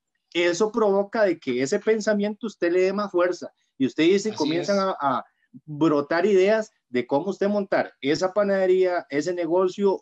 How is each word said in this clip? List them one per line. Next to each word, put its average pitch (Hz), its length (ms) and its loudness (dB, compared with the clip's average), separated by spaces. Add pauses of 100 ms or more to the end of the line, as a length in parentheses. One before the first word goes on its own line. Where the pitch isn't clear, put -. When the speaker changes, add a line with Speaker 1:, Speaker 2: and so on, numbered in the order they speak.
(320)
Speaker 1:
eso 175 400 0
provoca 208 520 0
de 175 160 2
que 127 240 -2
ese 196 160 -2
pensamiento 214 640 -2
usted 175 260 -4
le 185 100 2
dé 190 120 0
más 202 180 -4
fuerza, 175 400 -2 (260)
y 135 100 0
usted 151 160 -2
dice, 196 260 2
Speaker 2:
Así 208 80 -8
Speaker 1:
comienzan 170 400 -2
Speaker 2:
es. 196 60 0
Speaker 1:
a, 190 180 -2
a 127 240 -2 (400)
brotar 151 600 0
ideas 208 420 4 (200)
de 120 180 -4
cómo 160 240 -2
usted 190 180 -2
montar 196 500 -2
esa 160 320 -2
panadería, 185 800 2
ese 151 240 -2
negocio, 180 680 0